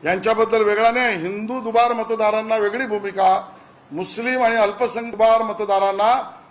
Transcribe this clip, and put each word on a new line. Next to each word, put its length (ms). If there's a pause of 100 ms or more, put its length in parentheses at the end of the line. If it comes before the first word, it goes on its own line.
यांच्याबद्दल 600
वेगळा 280
नाही. 260
हिंदू 440
दुबार 320
मतदारांना 640
वेगळी 300
भूमिका, 640 (440)
मुस्लिम 500
आणि 140
अल्पसंख्याक 540
दुबार 320
मतदारांना 680 (400)